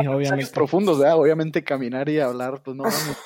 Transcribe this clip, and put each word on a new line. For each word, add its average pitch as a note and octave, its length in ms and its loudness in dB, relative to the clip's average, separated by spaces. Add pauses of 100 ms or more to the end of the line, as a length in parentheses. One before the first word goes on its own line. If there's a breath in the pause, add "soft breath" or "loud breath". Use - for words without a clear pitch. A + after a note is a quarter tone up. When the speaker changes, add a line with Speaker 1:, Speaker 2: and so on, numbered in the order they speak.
Speaker 1:
mensajes C3+ 140 -2
Speaker 2:
obviamente. C#3 360 -2
Speaker 1:
profundos, D#3+ 460 2
¿verdad? D3+ 200 4
Obviamente D#3+ 460 2
caminar C3+ 440 -4
y D3+ 120 0
hablar, B2+ 420 -4
pues, C3+ 140 -10
no C3+ 80 -6
mames. D3+ 420 -4